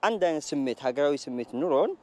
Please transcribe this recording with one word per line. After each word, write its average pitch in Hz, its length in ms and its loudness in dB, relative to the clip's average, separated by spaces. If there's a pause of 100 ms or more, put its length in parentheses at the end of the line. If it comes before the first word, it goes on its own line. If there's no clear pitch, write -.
አንድ 202 220 2
አይነት 160 200 0
ስሜት፣ 135 360 -2
ሀገራዊ 139 380 0
ስሜት 123 340 -8
ኑሮን 139 500 2